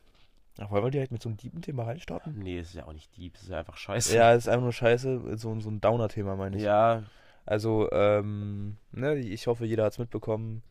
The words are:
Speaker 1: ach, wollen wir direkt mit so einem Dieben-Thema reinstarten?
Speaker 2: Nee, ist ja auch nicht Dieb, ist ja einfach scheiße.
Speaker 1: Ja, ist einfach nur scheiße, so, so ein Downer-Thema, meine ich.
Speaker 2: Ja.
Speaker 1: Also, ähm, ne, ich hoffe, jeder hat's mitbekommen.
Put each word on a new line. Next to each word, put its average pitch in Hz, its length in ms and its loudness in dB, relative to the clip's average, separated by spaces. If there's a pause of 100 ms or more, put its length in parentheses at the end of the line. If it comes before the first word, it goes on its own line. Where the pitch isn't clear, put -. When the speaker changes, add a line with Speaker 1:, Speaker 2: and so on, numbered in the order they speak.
(580)
Speaker 1:
ach, 101 140 -8
wollen 101 100 2
wir 127 80 0
direkt 135 220 -2
mit 117 100 -8
so 117 60 -6
einem 110 80 -6
Dieben-Thema 139 480 -8
reinstarten? 147 520 -8
Speaker 2:
Nee, 92 220 -6
ist 87 160 -10
ja 78 100 -12
auch 78 80 -14
nicht - 240 -20
Dieb, 90 200 -14
ist 92 120 -18
ja 82 120 -6
einfach - 160 -12
scheiße. 113 400 0
Speaker 1:
Ja, 117 160 10
ist 117 160 4
einfach 120 160 2
nur 120 80 0
scheiße, 120 680 0
so, 110 220 -6
so 107 100 -8
ein 107 100 -6
Downer-Thema, 104 540 0
meine 98 220 -4
ich. 104 80 -2
Speaker 2:
Ja. 110 400 4 (420)
Speaker 1:
Also, 110 460 2
ähm, 104 840 0 (140)
ne, 135 240 -2
ich 113 320 -6
hoffe, 117 200 0
jeder 110 180 2
hat's 104 140 0
mitbekommen. 110 720 -6